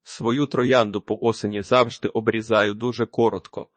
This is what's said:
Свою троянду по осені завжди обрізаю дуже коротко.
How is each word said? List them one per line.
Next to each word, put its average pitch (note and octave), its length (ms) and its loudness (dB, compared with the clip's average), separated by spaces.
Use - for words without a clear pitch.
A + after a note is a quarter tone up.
Свою B2 420 -2
троянду B2 560 2
по - 200 -4
осені G#2 400 -2
завжди B2 460 0
обрізаю A2 640 0
дуже A#2 320 -4
коротко. G#2 720 -2